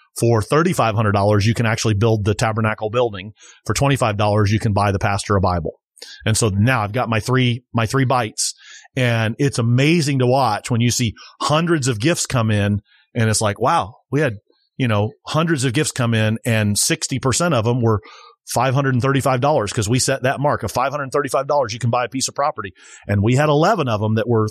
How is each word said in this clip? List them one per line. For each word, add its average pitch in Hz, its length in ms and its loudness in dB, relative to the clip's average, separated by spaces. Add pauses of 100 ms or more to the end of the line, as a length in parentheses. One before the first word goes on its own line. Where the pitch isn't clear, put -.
(180)
For 117 240 2
thirty-five 143 500 2
hundred 104 200 2
dollars, 104 340 4
you 117 80 2
can 117 100 0
actually 110 300 0
build 110 280 2
the 101 120 2
tabernacle 110 560 -2
building. 107 400 -2 (340)
For 110 80 -2
twenty-five 127 440 0
dollars, 104 340 2
you 107 80 2
can 110 140 -2
buy 101 180 2
the 98 80 0
pastor 101 380 -2
a 92 40 0
Bible. 90 300 -2 (540)
And 107 100 0
so 110 140 0
now 110 320 2
I've 104 120 -4
got 117 160 -2
my 110 100 0
three, 123 440 0 (100)
my 113 140 0
three 135 180 0
bites. 123 480 -2 (420)
And 117 440 0
it's 139 200 0
amazing 135 600 2
to 123 80 2
watch 123 420 0
when 117 120 0
you 120 100 2
see 110 220 -2 (280)
hundreds 160 460 0
of 113 120 -2
gifts 165 260 0
come 110 260 0
in, 104 300 0 (340)
and 110 140 2
it's 107 100 0
like, 104 220 -2
"Wow, 131 340 0 (160)
we 139 80 0
had, 135 140 0 (420)
you 127 140 0
know, 107 220 0 (160)
hundreds 160 360 0
of 135 80 0
gifts - 220 -2
come 117 200 -2
in, 110 300 0
and 107 340 0
sixty - 400 -2
percent 131 360 0
of 113 100 0
them 120 180 0
were 110 200 2 (480)
five 127 240 0
hundred 135 220 0
and 117 60 0
thirty-five 135 380 0
dollars," 135 320 0
'cause 104 160 -2
we 123 120 2
set 135 240 -2
that 131 180 -2
mark 139 220 -2
of 117 100 -6
five 131 180 0
hundred 139 220 -6
thirty-five 139 340 0
dollars. 139 240 0
You 120 80 -10
can 120 100 -2
buy 123 140 0
a 123 60 -4
piece 131 180 -4
of - 80 -10
property. 143 380 -4 (340)
And 101 160 2
we 123 120 4
had 147 120 2
eleven 156 400 2
of 107 140 -2
them 110 140 0
that 113 120 0
were 110 220 2